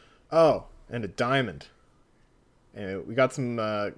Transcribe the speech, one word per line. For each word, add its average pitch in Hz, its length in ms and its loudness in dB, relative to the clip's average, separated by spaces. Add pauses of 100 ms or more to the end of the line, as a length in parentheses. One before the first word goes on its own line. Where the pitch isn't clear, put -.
(320)
Oh, 151 340 6 (240)
and 117 140 -6
a 98 40 -6
diamond. 120 600 -2 (1080)
And 95 320 -8
we 113 80 -10
got 131 180 4
some, 120 260 -4
uh, 107 380 -2